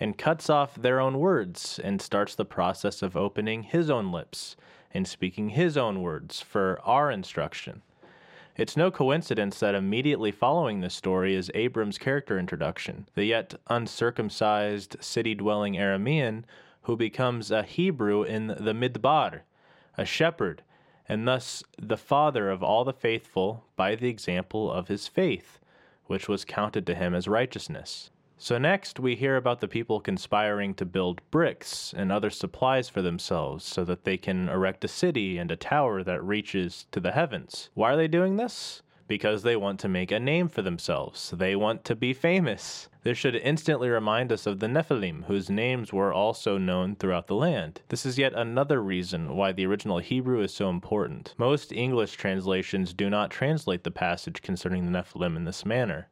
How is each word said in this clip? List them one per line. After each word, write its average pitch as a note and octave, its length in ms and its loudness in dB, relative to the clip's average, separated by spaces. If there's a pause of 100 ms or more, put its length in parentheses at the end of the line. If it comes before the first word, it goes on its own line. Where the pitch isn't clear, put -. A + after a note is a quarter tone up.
and G#2 180 -2
cuts D#3+ 320 0
off C#3+ 240 4
their B2+ 240 4
own C3 220 2
words B2+ 580 0
and G2 240 -2
starts G2+ 320 0
the G#2 100 -2
process F#2 580 -2
of F#2 140 -2
opening G#2+ 460 0
his E3 260 0
own A2 220 2
lips - 460 -8 (360)
and F#2+ 140 0
speaking G#2 440 -4
his D3+ 260 2
own G#2 260 2
words D#2 380 -6
for F#2+ 420 0
our C#3 300 4
instruction. - 680 -6 (760)
It's - 200 -2
no F3 140 6
coincidence C3 680 0
that G2+ 160 4
immediately A2 560 2
following B2 480 2
this F2+ 140 -4
story F#2 420 0
is F#2 180 -2
Abram's A2+ 420 0
character C3+ 440 -2
introduction, F2+ 720 -4
the G2+ 120 0
yet A2 280 0 (140)
uncircumcised G#2+ 1300 0
city-dwelling G#2 760 0
Aramean A2 680 2 (400)
who A#2 140 0
becomes A#2 560 0
a A2 100 4
Hebrew A2 640 2
in A2 240 -2
the G#2+ 260 -2
Midbar, A#2+ 680 2 (540)
a - 80 -2
shepherd, D#3 600 0 (440)
and A2 200 -2
thus B2+ 340 -2 (180)
the A2 160 -2
father C#3 540 2
of F#2+ 100 -2
all G#2+ 220 4
the C3 100 -2
faithful A2+ 760 -2 (100)
by G2 180 2
the B2 140 -2
example G#2 640 -2
of - 160 -4
his G2+ 180 -4
faith, - 540 -2 (460)
which - 220 -4
was G2+ 160 -2
counted G#2 420 -2
to F2 100 0
him F2+ 180 0
as F2+ 140 -2
righteousness. - 840 -2 (320)
So A#2+ 140 0
next, F3 420 0
we B2+ 180 0
hear C3+ 200 2
about B2 240 0
the G2+ 80 -2
people A2 320 0
conspiring G#2 760 0
to F#2 100 -4
build F2+ 340 -2 (100)
bricks - 640 0
and F#2+ 160 -2
other G#2 200 0
supplies C3 580 0
for G2 140 -2
themselves E2 640 -2
so - 180 -2
that F2 200 -4
they F#2+ 120 0
can F#2 320 -2
erect F#2+ 340 0
a G2+ 60 -2
city A2 480 0
and F2 140 -4
a E2 60 -2
tower B2 480 2
that F2+ 200 -2
reaches G2 680 -2
to G2 80 -4
the F2 120 0
heavens. C3 600 -4
Why A2+ 180 4
are D3 60 4
they D#3+ 100 4
doing F#3 300 2
this? - 420 -6 (260)
Because G#2+ 360 0
they A#2+ 140 4
want G2 240 -2
to G#2 80 -2
make F#2 240 0
a G#2+ 80 2
name D#3+ 280 2
for A#2 140 -2
themselves. E2+ 760 -4
They F#2 200 2
want G#2 300 0
to A#2 100 0
be B2 180 0
famous. E3+ 720 0 (140)
This A#2 160 0
should B2+ 160 2
instantly C#3 540 0
remind A2+ 420 2
us A2 160 -2
of G2 140 0
the G#2+ 80 0
Nephilim, G2 560 0
whose G2 260 -2
names A#2 420 0
were G2 200 2
also G#2 460 2
known F#2 360 0
throughout F#2 320 0
the G2+ 80 -2
land. A2 540 0
This - 180 -4
is B2+ 120 -2
yet C3+ 160 4
another B2 460 2
reason F2+ 540 -2
why G2 160 4
the F#2 160 0
original G2+ 320 0
Hebrew B2+ 440 0
is G2 120 -2
so G2 160 0
important. F2 680 -2
Most C3+ 340 2
English A#2+ 400 2
translations F#2+ 800 0
do G2+ 180 0
not G#2 220 2
translate C3+ 500 0
the E2+ 80 -4
passage F2 520 -2
concerning F#2 420 -2
the F2 120 0
Nephilim F2 380 -2
in E2 100 -4
this F2+ 220 -6
manner. G#2 440 -2